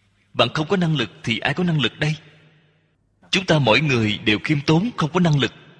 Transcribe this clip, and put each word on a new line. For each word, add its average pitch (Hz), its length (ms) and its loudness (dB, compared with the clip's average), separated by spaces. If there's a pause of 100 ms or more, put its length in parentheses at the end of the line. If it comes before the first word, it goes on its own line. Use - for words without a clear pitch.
(320)
Bạn 117 220 0
không 156 140 -4
có 202 80 0
năng 160 200 0
lực 117 140 -4 (120)
thì 113 160 -4
ai 135 160 -4
có 180 100 -2
năng 160 160 0
lực 113 180 -2
đây? 151 180 -2 (1120)
Chúng 190 160 -2
ta 160 120 4
mỗi 120 220 4
người 117 380 0
đều 107 200 0
khiêm 147 220 -2
tốn, 165 360 2
không 151 160 -4
có 185 80 0
năng 151 200 2
lực 117 120 -2 (280)